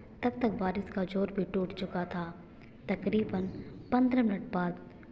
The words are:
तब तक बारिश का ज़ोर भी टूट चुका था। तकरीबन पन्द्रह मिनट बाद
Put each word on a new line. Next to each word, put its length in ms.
तब 200
तक 80
बारिश 380
का 160
ज़ोर 280
भी 120
टूट 280
चुका 320
था। 380
तकरीबन 580
पन्द्रह 300
मिनट 300
बाद 260